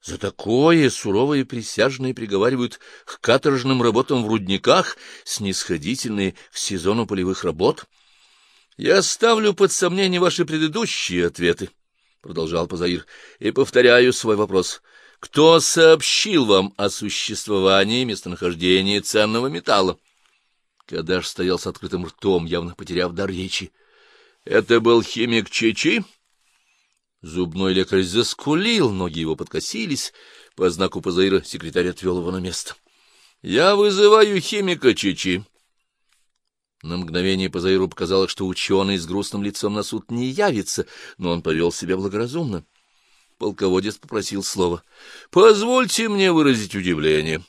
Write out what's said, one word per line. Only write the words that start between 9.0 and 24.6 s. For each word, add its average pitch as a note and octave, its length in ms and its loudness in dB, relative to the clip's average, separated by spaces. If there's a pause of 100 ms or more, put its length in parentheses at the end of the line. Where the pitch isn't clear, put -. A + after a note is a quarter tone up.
ставлю A3 500 0
под G3 180 2
сомнение F3+ 480 -2
ваши F3 240 0
предыдущие D#3 840 -2
ответы", — F2 420 -2 (520)
продолжал E2 440 -6
Пазаир, — F2 400 -4 (340)
"и - 120 -2
повторяю B2 600 4
свой A2+ 240 0
вопрос. F#2+ 460 -2 (380)
Кто D#3+ 400 4
сообщил D#3+ 840 4
вам G2 320 2
о G2+ 120 -2
существовании G2 1120 0
и B2+ 40 -2
местонахождении F#2 960 0
ценного A2 480 0
металла?" G2+ 520 0 (880)
Кадаш E2+ 400 -4
стоял F2+ 320 -4
с - 80 -8
открытым F2+ 400 -8
ртом, F2+ 380 -2
явно E2+ 280 -6
потеряв F2 400 -6
дар F#2+ 160 -6
речи. F#2 420 -8 (720)
"Это A2+ 340 2